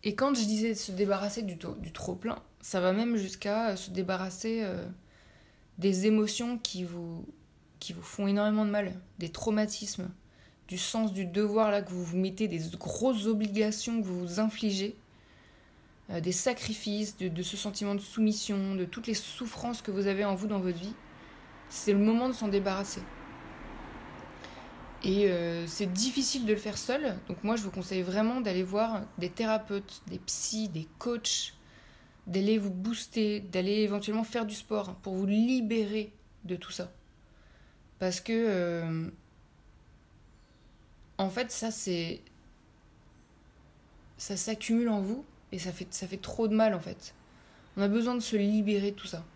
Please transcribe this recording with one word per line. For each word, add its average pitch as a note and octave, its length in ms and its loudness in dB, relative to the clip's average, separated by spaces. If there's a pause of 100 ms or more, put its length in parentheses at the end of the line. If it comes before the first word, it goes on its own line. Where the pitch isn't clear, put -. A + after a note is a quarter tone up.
et G#3 120 0
quand C4+ 180 4
je A#3 120 2
disais G#3+ 300 2
se G#3 180 -6
débarrasser G3+ 480 0
du F#3 160 -6
to-, - 180 -8
du E3 160 -10
trop-plein, - 500 -6 (200)
ça - 180 -2
va F#3 140 4
même A#3 240 2
jusqu'à, G3+ 540 0
euh, F#3+ 40 0
se F#3 140 -6
débarrasser, F#3 720 -2
euh, F#3 260 -4 (880)
des F#3 280 4
émotions G#3+ 520 4
qui F#3 280 -4
vous, E3+ 400 -8 (540)
qui - 120 -10
vous E3+ 120 -10
font - 240 -2
énormément G#3+ 380 4
de G#3 40 2
mal, G3+ 240 0 (240)
des F3 120 -4
traumatismes, G#3 800 0 (600)
du F#3 80 -6
sens A3 340 2
du F#3 140 -2
devoir G#3 460 4
là G3+ 100 4
que - 80 -8
vous F3+ 140 -4
vous E3+ 140 -2
mettez, F#3+ 300 2
des E3+ 140 -2 (160)
grosses G#3+ 480 0
obligations G#3+ 760 2
que G#3 60 0
vous F3+ 140 -2
vous F3+ 200 -2
infligez, G#3+ 560 0 (1160)
euh, E3+ 100 -2
des F3 100 0
sacrifices, G#3+ 840 0
de, F#3 100 -2
de E3+ 160 -2
ce G3 140 -4
sentiment G3+ 380 -2
de G3+ 40 0
soumission, G#3 760 2
de F#3 100 0
toutes A3+ 220 -8
les A3+ 80 0
souffrances A#3 680 -2
que G#3+ 100 -4
vous G3 160 2
avez G3 160 2
en G3 120 2
vous F#3+ 120 -4
dans G3+ 120 0
votre F3+ 180 0
vie. G3 160 -8 (760)
C'est - 260 2
le G3+ 60 6
moment A3+ 300 6
de C4 40 0
s'en A3+ 140 -2
débarrasser. G3 540 0 (2000)
Et, G3+ 280 6
euh, E3+ 360 0
c'est E3+ 280 -2
difficile B3+ 520 2
de G#3+ 60 4
le G#3 80 4
faire G#3 180 -4
seul, C4 380 0 (140)
donc F3 160 -6
moi A3 100 2
je A3 80 -2
vous G3 80 -4
conseille F#3 300 -2
vraiment G#3+ 400 2
d'aller F#3 220 0
voir G#3 400 0 (140)
des F3 120 -2
thérapeutes, G#3+ 800 -2
des F3+ 120 -8
psys, - 480 -2
des D#3+ 300 -6
coachs, - 560 -2 (720)
d'aller G3 300 4
vous G3+ 120 0
booster, G#3 720 0
d'aller F#3+ 440 0
éventuellement G#3 420 0
faire A3+ 200 -2
du G#3 80 -4
sport G3+ 420 -2
pour G3 200 -6
vous G3 100 2
libérer G#3+ 840 2 (320)
de F3+ 140 -4
tout - 160 -10
ça. F3+ 180 -6 (1080)
Parce F#3 220 0
que, - 140 -2
euh, F3 760 2 (2000)
en F#3+ 120 0
fait, A#3 200 -2
ça, A3+ 220 -2
c'est... F3 480 -2 (2000)
Ça - 180 -6
s'accumule A3+ 540 2
en G#3 100 4
vous G#3+ 240 -2 (300)
et F#3 60 -6
ça F3 120 -4
fait, F3+ 200 -8
ça - 160 -4
fait F#3+ 100 -8
trop A3 320 0
de G#3+ 60 4
mal, A3 180 6
en E3+ 80 -2
fait. - 340 -12 (600)
On G3 40 2
a G3+ 60 4
besoin A#3 280 2
de A#3+ 40 0
se A3+ 160 0
libérer G3+ 560 4
de G3+ 60 -10
tout - 100 -12
ça. E3 160 -10 (120)